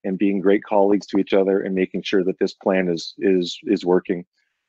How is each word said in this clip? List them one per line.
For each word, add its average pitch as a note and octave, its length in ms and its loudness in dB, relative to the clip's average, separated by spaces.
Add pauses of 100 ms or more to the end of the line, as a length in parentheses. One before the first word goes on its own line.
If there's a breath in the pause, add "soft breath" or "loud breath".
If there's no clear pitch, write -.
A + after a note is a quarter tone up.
and F#2+ 140 -4
being G2 220 0
great G2 240 2
colleagues G2+ 420 2
to G2+ 120 -2
each F#2+ 140 -2
other G2 280 2
and G2 140 -4
making F#2 280 -2
sure G2 220 0
that F#2 140 -4
this G2 140 -2
plan F#2 360 0
is, E2 300 -6
is, F2+ 440 0
is F#2 220 -2
working. F2+ 420 0 (420)